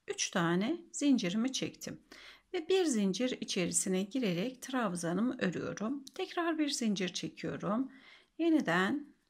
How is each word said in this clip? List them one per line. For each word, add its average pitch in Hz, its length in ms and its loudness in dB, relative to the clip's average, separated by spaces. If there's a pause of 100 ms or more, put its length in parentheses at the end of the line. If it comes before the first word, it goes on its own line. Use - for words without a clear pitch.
Üç - 240 -4
tane 190 500 2 (100)
zincirimi 233 640 2
çektim. - 460 -6 (540)
Ve 330 160 -4
bir 381 160 4
zincir 233 560 2
içerisine 185 640 0
girerek 208 580 -2
trabzanımı 208 800 0
örüyorum. 196 640 -2
Tekrar 339 540 -2
bir 294 100 2
zincir 202 400 0
çekiyorum. 170 800 -4 (460)
Yeniden 269 800 2 (140)